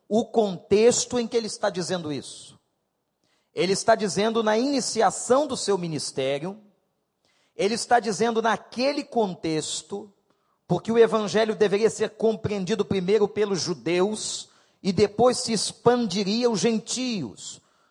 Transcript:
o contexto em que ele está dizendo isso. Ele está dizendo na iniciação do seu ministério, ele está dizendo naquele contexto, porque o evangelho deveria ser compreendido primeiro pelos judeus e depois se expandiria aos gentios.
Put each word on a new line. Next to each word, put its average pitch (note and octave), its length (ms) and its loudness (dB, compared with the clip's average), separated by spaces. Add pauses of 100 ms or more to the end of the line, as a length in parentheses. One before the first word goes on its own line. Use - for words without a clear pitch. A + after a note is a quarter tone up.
o A3 140 2
contexto G#3+ 960 2
em A#3 80 -4
que A#3+ 80 -4
ele A3+ 120 -2
está G#3 220 -4
dizendo E3+ 440 -4
isso. - 440 -12 (960)
Ele F3+ 200 0
está A3 200 2
dizendo G#3 480 0
na G#3+ 160 0
iniciação B3 880 0
do B3+ 120 -6
seu G3 200 -2
ministério, D#3 840 -6 (960)
ele G3+ 180 0
está A#3+ 260 2
dizendo A3 420 0
naquele B3 600 -2
contexto, F#3 1120 -4 (520)
porque - 260 -2
o A#3 60 2
evangelho G#3+ 580 4
deveria G3+ 340 2
ser G#3+ 220 -4
compreendido G#3 720 -2
primeiro G3+ 420 2
pelos G3+ 320 -2
judeus F3 880 -2 (320)
e F#3 120 -2
depois G#3+ 460 4
se - 120 -4
expandiria A3+ 960 0
aos A3 120 0
gentios. A3 1000 -4 (320)